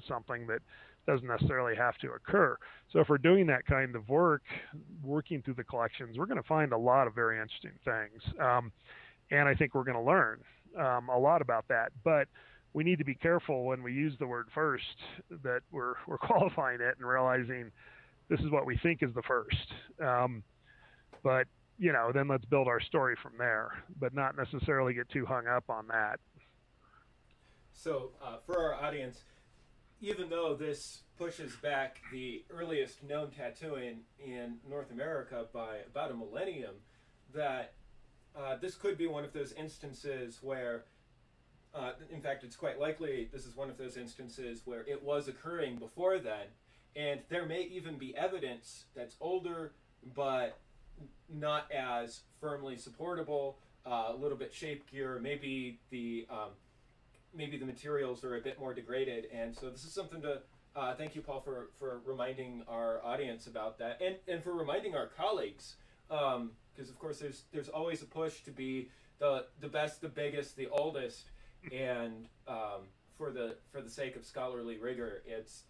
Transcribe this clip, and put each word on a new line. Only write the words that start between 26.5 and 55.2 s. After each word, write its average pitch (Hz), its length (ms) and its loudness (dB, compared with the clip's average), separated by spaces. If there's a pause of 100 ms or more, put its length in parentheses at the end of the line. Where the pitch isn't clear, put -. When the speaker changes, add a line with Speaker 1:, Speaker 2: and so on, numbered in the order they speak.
Speaker 2:
So, 135 380 -4 (100)
uh, 113 240 -10
for 175 140 0
our 160 160 2 (100)
audience, 131 360 -4 (800)
even 185 280 -4
though 165 260 0
this 147 480 -6 (140)
pushes 160 460 -8
back 143 360 -2 (140)
the 123 380 -8
earliest 160 540 -4
known 143 260 -4
tattooing 127 720 -8 (180)
in 123 380 -10 (120)
North 139 220 -8
America 127 640 -6
by 113 220 -8 (120)
about - 220 -6
a 123 40 -8
millennium, 117 600 -8 (580)
that 139 400 -4 (640)
uh, 135 200 -6
this 185 180 -6
could 196 240 -2
be 165 80 0
one 147 180 -4
of 135 80 -12
those 143 200 -6
instances 135 880 -10
where, 123 420 -6 (920)
uh, 127 180 -6 (180)
in 160 100 -12
fact, 139 240 -6
it's 117 120 -16
quite 123 220 -4
likely 143 540 -2
this 127 140 -12
is 117 100 -16
one 135 140 -6
of 120 80 -14
those 127 180 -10
instances 120 680 -12
where 117 220 -8
it 139 160 -6
was 143 260 -2
occurring 151 480 -6
before 175 420 0
then, 107 280 -8 (480)
and 143 340 -4
there 170 180 -2
may 165 160 -2
even 165 340 -10
be 131 200 -12
evidence - 680 -4 (100)
that's 120 260 -12
older, 170 520 -4 (420)
but 131 440 0 (680)
not 151 440 -2
as - 480 -4 (200)
firmly 139 360 -6
supportable, 147 840 -4 (260)
uh, 120 260 -2
a 123 60 -6
little 139 220 -2
bit 127 140 -8
shakier. 135 680 -8